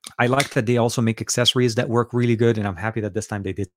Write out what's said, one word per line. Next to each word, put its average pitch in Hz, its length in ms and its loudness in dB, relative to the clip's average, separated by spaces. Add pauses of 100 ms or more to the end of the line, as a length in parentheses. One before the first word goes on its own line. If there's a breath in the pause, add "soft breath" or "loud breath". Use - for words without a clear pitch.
(180)
I 123 80 2
like 135 240 0
that 120 160 -2
they 120 100 2
also 117 240 2
make 113 220 0
accessories 123 540 0
that 123 120 -2
work 117 240 0
really 120 240 2
good, 117 220 2
and 101 100 -2
I'm 90 80 -6
happy 110 240 -4
that 104 140 -6
this 107 120 -6
time 101 160 -8
they 95 120 -6
did 101 220 -6